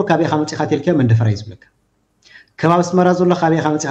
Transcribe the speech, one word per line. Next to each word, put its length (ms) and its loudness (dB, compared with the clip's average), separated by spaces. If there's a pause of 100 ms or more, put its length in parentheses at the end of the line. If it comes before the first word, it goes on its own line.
"ካበይ 220 0
ኢኻ 100 -4
መፂኻ?" 300 -4
ተልካ 280 -2
መንደፈራ 340 2
እዩ 80 0
ዝብለካ። 280 -14 (920)
ከባቢ 220 2
ኣስመራ 320 2
ዘሎ 200 2
"ካበይ 260 0
ኢኻ 120 -2
መፂኻ?" 200 -4